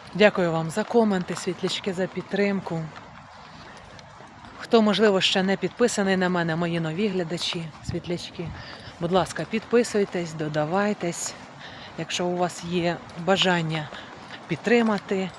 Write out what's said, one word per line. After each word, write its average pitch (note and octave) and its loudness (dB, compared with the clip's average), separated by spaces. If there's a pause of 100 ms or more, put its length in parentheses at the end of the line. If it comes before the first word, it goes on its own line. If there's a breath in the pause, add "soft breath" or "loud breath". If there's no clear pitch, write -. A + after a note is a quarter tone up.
(140)
Дякую F3+ 6
вам D#3+ 0
за G#3+ -2
коменти, G3+ 2
світлячки, - -4
за F3+ -2
підтримку. F#3+ -2 (1800 loud breath)
Хто, A#3 6
можливо, G#3 6
ще F#3+ 2
не F#3+ 2
підписаний G3 2
на F#3 4
мене, E3+ 2
мої E3+ 0
нові D#3+ -2
глядачі, F3 -4 (240)
світлячки, E3+ -6 (520 loud breath)
будь E3 -2
ласка, E3+ 2
підписуйтесь, G3+ 0
додавайтесь. D#3+ 0 (640 loud breath)
Якщо E3 -4
у F3+ 0
вас F3 -2
є E3+ 0 (280)
бажання E3+ 2 (580 loud breath)
підтримати G3+ 2